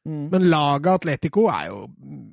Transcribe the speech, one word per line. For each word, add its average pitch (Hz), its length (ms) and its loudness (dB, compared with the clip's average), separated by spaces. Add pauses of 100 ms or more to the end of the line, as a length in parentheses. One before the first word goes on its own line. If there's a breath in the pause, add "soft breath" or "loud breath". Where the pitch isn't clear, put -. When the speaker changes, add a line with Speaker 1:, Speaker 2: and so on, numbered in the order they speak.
Speaker 1:
Mm. 151 260 -6
Speaker 2:
Men 185 200 4
laget 147 480 2
Atletico 170 480 0
er 87 220 -2
jo, 98 180 -12 (460)